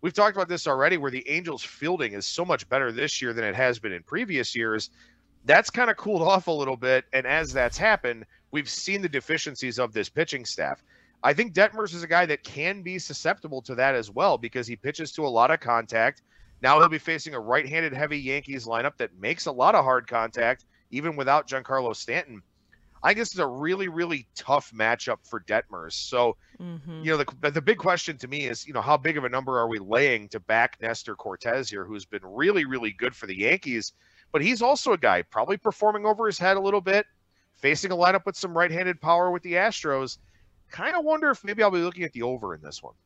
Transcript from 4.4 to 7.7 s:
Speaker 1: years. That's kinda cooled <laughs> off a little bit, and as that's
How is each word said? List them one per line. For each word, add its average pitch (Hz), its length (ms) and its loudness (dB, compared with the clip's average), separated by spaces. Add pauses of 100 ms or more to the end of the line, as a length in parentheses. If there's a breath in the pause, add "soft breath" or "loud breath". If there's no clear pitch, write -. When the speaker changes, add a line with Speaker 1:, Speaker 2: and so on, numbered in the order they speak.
Speaker 1:
years. 110 340 -2 (560 soft breath)
That's 170 240 8
kinda 240 260 2
cooled 202 260 -2
<laughs> 165 60 2
off 190 200 4
a 175 40 0
little 139 260 -2
bit, 131 360 2
and 131 120 0
as 143 280 0
that's 123 240 0